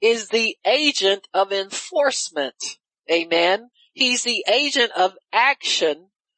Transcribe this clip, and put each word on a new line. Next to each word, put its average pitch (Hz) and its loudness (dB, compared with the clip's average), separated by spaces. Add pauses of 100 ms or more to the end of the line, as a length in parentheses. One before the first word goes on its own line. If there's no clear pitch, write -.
is 226 0
the 226 -2
agent 214 0
of 196 0
enforcement. 196 -4 (320)
Amen. 170 2 (300)
He's 247 0
the 233 -4
agent 262 0
of 185 2 (180)
action 185 0 (320)